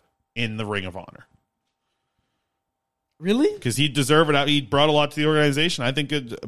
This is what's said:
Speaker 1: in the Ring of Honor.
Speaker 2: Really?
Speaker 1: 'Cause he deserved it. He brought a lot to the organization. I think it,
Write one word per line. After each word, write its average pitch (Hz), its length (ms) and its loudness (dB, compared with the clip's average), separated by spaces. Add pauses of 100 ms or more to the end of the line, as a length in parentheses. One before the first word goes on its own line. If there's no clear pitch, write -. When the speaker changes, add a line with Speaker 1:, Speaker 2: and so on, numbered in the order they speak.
(360)
Speaker 1:
in 113 220 -4
the 110 80 -6
Ring 101 200 -4
of 90 100 -12
Honor. - 300 -18 (1900)
Speaker 2:
Really? 262 400 0
Speaker 1:
'Cause 113 180 -4
he 147 100 2
deserved 147 440 2
it. 139 160 2
He 147 140 2
brought 143 280 2
a - 20 4
lot 147 200 2
to - 40 -18
the 151 120 -2
organization. 151 560 0
I 123 80 0
think 139 200 -4
it, 131 220 -4 (140)